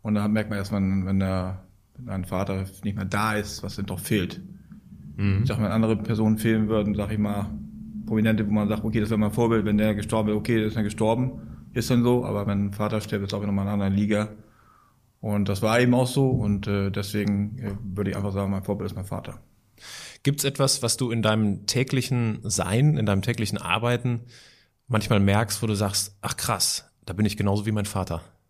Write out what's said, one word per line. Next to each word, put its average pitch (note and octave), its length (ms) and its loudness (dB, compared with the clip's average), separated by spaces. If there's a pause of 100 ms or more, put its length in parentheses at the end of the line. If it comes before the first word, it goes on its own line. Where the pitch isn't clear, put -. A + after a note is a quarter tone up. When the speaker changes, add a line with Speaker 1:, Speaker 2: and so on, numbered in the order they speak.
Speaker 1:
Und G#2+ 120 0
da G#2 140 2
merkt G#2+ 220 2
man G#2 100 -2
erst, G2 100 -6
wenn, F#2+ 340 2
wenn F#2+ 140 2
der, F#2 460 -2 (340)
wenn A#2+ 160 -10
ein F#2 100 -2
Vater F#2+ 400 -2 (200)
nicht G2+ 100 -2
mehr G2 100 -4
da G#2 300 0
ist, G#2 300 -6
was G2 100 -8
denn G2 120 -6
doch F#2 120 -6
fehlt. F#2 420 -2 (760)
Speaker 2:
Mhm. G2+ 260 2
Speaker 1:
Ich C3 60 2
sag, G#2+ 100 0
wenn G#2+ 80 2
andere A2 300 2
Personen A2 420 2
fehlen A2 300 2
würden, G#2 260 2
sag G2+ 160 -2
ich G#2+ 80 -2
mal, G#2 320 -2 (560)
Prominente, A2 400 2
wo G2+ 60 0
man G#2 160 2
sagt, G#2 160 0
okay, A2+ 160 0
das G#2 100 0
wäre A2 80 2
mein G#2+ 140 2
Vorbild, A2+ 320 2
wenn G#2 140 2
der G#2+ 180 2
gestorben G#2+ 320 0
wäre, G#2 100 2
okay, A2+ 220 2
das G#2+ 80 0
ist G#2+ 80 -4
ja A2 60 0
gestorben, A2+ 580 0 (340)
ist A#2+ 160 -2
dann A#2+ 140 6
so, B2 200 4
aber G2+ 220 -2
wenn G2+ 200 2
ein G2 60 -4
Vater G#2+ 280 -2
stirbt, G#2 260 -4
ist G2+ 80 -4
auch G#2 80 -2
wieder G2+ 80 -2
mal G2 120 2
in G2 60 0
einer G#2 60 -2
anderen G2 200 2
Liga. G#2 340 2 (920)
Und G#2 280 0
das G2 120 0
war A2+ 200 4
eben B2 140 6
auch B2+ 120 4
so C3 240 2
und, G#2 380 0
äh, G2+ 220 0
deswegen, G2+ 680 -2
äh, G#2 140 -6 (100)
würde G2 280 -2
ich - 60 -4
einfach G2+ 160 -2
sagen, G2 200 -2
mein G2 100 -4
Vorbild F#2+ 260 -4
ist - 80 -8
mein F#2+ 80 -8
Vater. - 360 -10 (840)
Speaker 2:
Gibt's C#3+ 220 0
etwas, C3+ 400 0
was A#2 120 0
du B2 140 -2
in A2+ 120 0
deinem G#2+ 440 2
täglichen B2 800 0
Sein, G#2+ 520 2
in G#2+ 100 0
deinem G2 160 2
täglichen A2 360 -2
Arbeiten A#2 640 0 (680)
manchmal G#2+ 320 2
merkst, G2+ 440 4
wo A#2 40 0
du A2 80 0
sagst, G2 480 -2
„Ach - 140 -6
krass, - 480 -2 (200)
da - 80 -8
bin G#2 140 2
ich G#2 100 0
genauso G2+ 300 0
wie A2 60 0
mein G#2 120 -2
Vater“? F2+ 380 -4 (280)